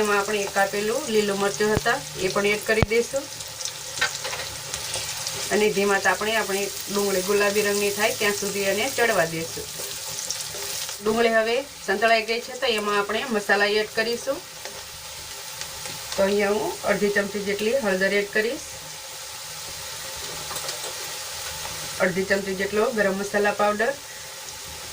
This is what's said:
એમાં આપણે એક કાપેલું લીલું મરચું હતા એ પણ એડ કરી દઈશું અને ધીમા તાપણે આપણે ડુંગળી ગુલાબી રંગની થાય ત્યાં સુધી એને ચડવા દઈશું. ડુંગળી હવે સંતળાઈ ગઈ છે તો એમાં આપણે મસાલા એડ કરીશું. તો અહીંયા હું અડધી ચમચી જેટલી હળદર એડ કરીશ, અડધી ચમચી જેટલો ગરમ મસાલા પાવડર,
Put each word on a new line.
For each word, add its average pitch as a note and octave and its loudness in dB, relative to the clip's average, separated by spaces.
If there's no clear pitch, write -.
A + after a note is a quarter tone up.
એમાં G#3 4
આપણે G3+ 0
એક F#3+ -2
કાપેલું G#3+ 2
લીલું G3+ 4
મરચું G#3 2
હતા A#3 4
એ F#3+ 2
પણ G3+ 4
એડ G#3 -6
કરી A3 8
દઈશું A#3+ 2
અને G#3+ 4
ધીમા G3 4
તાપણે G#3 2
આપણે G3 0
ડુંગળી G3 2
ગુલાબી G3+ 4
રંગની G3+ 2
થાય G#3 2
ત્યાં G#3 2
સુધી G3 0
એને G#3+ 2
ચડવા G#3+ 4
દઈશું. D#3+ -4
ડુંગળી A3+ 2
હવે A3+ 2
સંતળાઈ A3 4
ગઈ A#3 0
છે B3 -8
તો B3 2
એમાં G#3 2
આપણે A3 -2
મસાલા G3+ 4
એડ G#3+ -4
કરીશું. A#3 -2
તો G3 4
અહીંયા G3+ 4
હું F4+ 0
અડધી G3+ 2
ચમચી G3 0
જેટલી G#3+ 2
હળદર F#3+ 4
એડ G3+ -4
કરીશ, A#3 -2
અડધી F#3 2
ચમચી G3 0
જેટલો G#3 2
ગરમ G3 2
મસાલા G#3 2
પાવડર, G#3 2